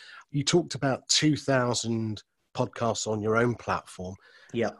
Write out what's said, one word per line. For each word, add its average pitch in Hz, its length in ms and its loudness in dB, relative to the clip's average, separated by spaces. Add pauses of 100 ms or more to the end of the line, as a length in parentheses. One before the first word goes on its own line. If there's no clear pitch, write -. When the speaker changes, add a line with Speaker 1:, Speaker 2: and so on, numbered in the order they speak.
(320)
Speaker 1:
You 143 120 0
talked 156 320 2
about 131 320 -2
two 151 300 4
thousand 113 880 0 (300)
podcasts 113 540 -2
on 107 140 -2
your 110 160 2
own 120 180 4
platform. 92 600 -6 (360)
Speaker 2:
Yeah. 113 280 -2